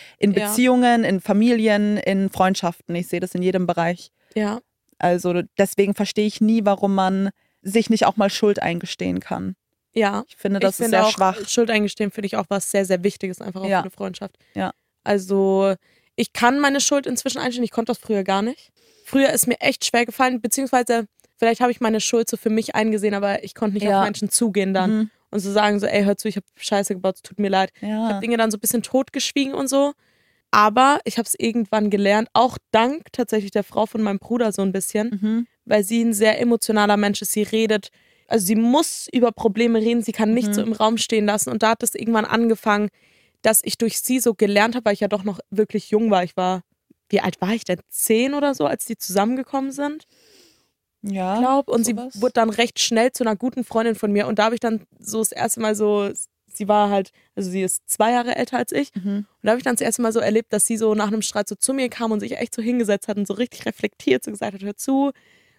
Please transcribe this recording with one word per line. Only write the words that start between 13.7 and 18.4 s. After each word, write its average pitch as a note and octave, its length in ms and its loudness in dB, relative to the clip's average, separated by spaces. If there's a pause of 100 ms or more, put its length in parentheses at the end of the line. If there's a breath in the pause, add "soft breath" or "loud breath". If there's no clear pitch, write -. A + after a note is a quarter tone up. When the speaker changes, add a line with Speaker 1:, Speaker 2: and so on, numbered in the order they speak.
Speaker 2:
für - 60 0
eine F#3 60 -12
Freundschaft. G3 460 -12 (180)
Speaker 1:
Ja. F#3+ 180 -6 (320)
Speaker 2:
Also G3 720 2 (420)
ich - 160 -2
kann B3+ 260 4
meine C#4 220 2
Schuld C#4 260 0
inzwischen B3 320 -4
einstehen, B3 240 -4
ich G#3+ 80 -4
konnte A#3 200 -4
das A3 80 -6
früher G3+ 260 -2
gar G3 160 0